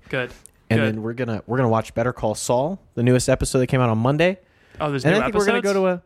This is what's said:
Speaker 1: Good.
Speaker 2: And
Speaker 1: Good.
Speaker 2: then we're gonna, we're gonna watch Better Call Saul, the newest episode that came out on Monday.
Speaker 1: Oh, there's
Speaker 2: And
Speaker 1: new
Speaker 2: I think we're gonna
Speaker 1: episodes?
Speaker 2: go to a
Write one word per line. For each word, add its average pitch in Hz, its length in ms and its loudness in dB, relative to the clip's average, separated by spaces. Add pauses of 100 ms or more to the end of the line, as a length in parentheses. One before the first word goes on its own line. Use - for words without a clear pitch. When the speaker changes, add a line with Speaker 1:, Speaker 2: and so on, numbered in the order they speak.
Speaker 1:
Good. 127 220 -6 (380)
Speaker 2:
And 113 120 2
Speaker 1:
Good. 110 140 0
Speaker 2:
then 110 80 -8
we're 117 120 -6
gonna, 117 320 -4
we're 117 100 -4
gonna 131 140 2
watch 110 240 0
Better 120 180 0
Call 110 220 -4
Saul, 139 460 -2 (140)
the 120 80 -2
newest 123 260 4
episode 131 320 0
that 127 80 0
came 127 120 2
out 123 100 2
on 110 80 2
Monday. 151 400 2 (420)
Speaker 1:
Oh, 156 100 -2
there's 139 140 -4
Speaker 2:
And 165 100 4
Speaker 1:
new 220 60 2
Speaker 2:
I - 40 0
think 220 120 -2
we're 208 100 2
gonna 214 120 2
Speaker 1:
episodes? 202 160 0
Speaker 2:
go 196 80 0
to 185 120 2
a 175 120 -10